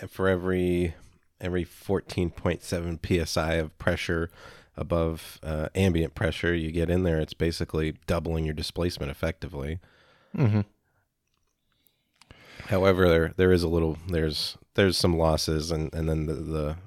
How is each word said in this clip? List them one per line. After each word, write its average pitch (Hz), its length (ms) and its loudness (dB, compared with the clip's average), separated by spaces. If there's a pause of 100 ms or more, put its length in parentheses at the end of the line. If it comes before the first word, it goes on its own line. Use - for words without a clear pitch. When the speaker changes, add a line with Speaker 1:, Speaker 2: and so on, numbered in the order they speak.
Speaker 1:
for 95 200 0
every, 90 680 2 (460)
every 90 240 -4
fourteen - 640 -4
point 82 340 -4
seven 85 360 -6
P 92 200 0
S 80 200 -2
I 80 160 0
of 80 240 -4
pressure 85 500 -2 (480)
above, 80 680 -4
uh, 78 320 -4
ambient 85 400 2
pressure 85 400 0
you 80 160 -2
get 82 200 0
in 90 120 2
there, 82 160 2
it's 78 140 -4
basically 80 600 -2 (120)
doubling 82 380 -2
your 78 80 -2
displacement 78 580 -4
effectively. 80 680 -6 (580)
Speaker 2:
Mm-hmm. 107 240 2 (2000)
Speaker 1:
However, 92 400 4
there, 82 280 4
there 92 160 6
is 87 100 6
a 85 60 0
little, 80 280 2 (120)
there's, 80 500 -2 (160)
there's 95 240 4
some 87 180 2
losses, 80 540 0
and, 78 240 -4
and 80 140 -2
then 78 180 0
the, 78 80 -4
the, 76 420 -4 (100)